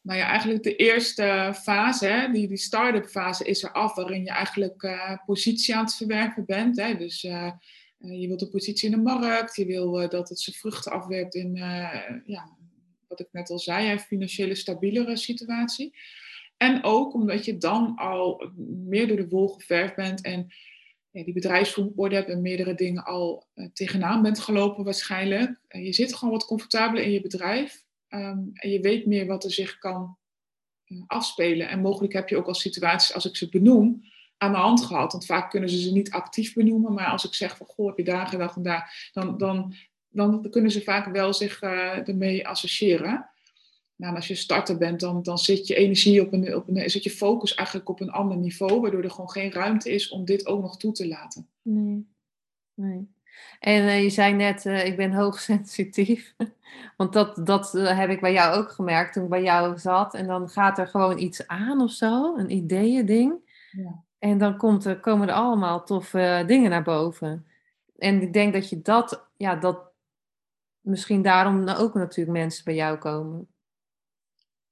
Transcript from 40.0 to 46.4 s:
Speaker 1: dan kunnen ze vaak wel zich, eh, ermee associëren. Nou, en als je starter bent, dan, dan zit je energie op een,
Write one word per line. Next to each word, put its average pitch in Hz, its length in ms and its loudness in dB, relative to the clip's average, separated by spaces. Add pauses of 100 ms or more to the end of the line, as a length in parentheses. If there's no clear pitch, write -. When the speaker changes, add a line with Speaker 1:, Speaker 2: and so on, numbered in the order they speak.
Speaker 1:
dan 208 420 0
kunnen 220 200 4
ze 208 120 -2
vaak 202 240 0
wel 196 280 0
zich, - 260 -4
eh, 185 480 -4
ermee 190 400 0
associëren. 185 840 0 (680)
Nou, 175 180 -6
en 170 60 -6
als - 80 -10
je 196 60 -4
starter 180 440 0
bent, 170 220 0
dan, 175 220 -2
dan 175 160 -4
zit 196 280 2
je - 80 0
energie 202 480 6
op 185 100 0
een, 185 220 0